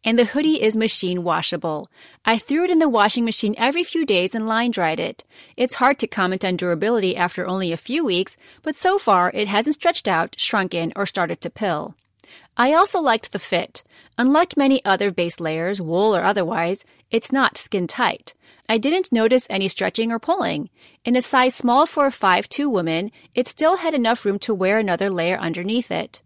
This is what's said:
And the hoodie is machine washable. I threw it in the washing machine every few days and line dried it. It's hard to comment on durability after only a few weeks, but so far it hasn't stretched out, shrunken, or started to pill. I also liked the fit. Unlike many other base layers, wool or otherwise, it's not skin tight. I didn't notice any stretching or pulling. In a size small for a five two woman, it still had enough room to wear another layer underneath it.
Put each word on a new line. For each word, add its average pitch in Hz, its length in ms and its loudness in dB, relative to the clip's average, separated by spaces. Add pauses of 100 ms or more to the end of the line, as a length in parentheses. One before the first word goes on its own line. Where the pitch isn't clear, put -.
And 233 160 2
the 233 60 6
hoodie 302 360 0
is 220 160 2
machine 180 460 -2
washable. 160 640 -4 (360)
I 226 120 2
threw 311 280 -2
it 370 40 0
in 339 80 4
the 320 100 4
washing 233 380 2
machine 220 320 -2
every 285 260 0
few 330 220 -2
days 185 300 0
and 220 100 -4
line 226 240 0
dried 165 300 -2
it. - 240 -6 (340)
It's - 180 0
hard - 240 2
to - 80 0
comment 185 380 -2
on 180 120 0
durability 185 600 0
after 180 300 -2
only 180 240 -4
a 165 60 -4
few 302 280 -4
weeks, 185 320 -2 (240)
but 311 160 -6
so 381 220 2
far 180 340 2
it 208 140 -2
hasn't 233 280 0
stretched - 320 -2
out, 165 300 0
shrunken, 175 580 -2
or 196 120 -2
started 170 340 -2
to 170 80 -6
pill. 165 460 -4 (600)
I 262 160 4
also 370 260 4
liked 240 320 0
the 185 80 -6
fit. - 440 -4 (340)
Unlike 294 400 2
many 269 260 4
other 196 280 2
base 170 280 -4
layers, 170 420 -4
wool 185 340 2
or 170 80 0
otherwise, 185 600 0 (260)
it's - 220 0
not 269 260 0
skin 180 300 -2
tight. - 460 -4 (340)
I 226 100 0
didn't 311 340 0
notice 226 380 4
any 190 180 -2
stretching 226 440 -2
or 226 80 -2
pulling. 180 500 -2 (340)
In 240 120 2
a 254 60 4
size 254 340 2
small 254 300 4
for 294 200 0
a 269 60 2
five 185 380 2
two 285 200 -2
woman, 175 420 -2 (220)
it 247 140 0
still 330 300 2
had 330 160 -2
enough 240 320 0
room 202 140 0
to - 140 -2
wear 190 240 2
another 196 320 0
layer 175 280 0
underneath 175 520 -2
it. - 360 -6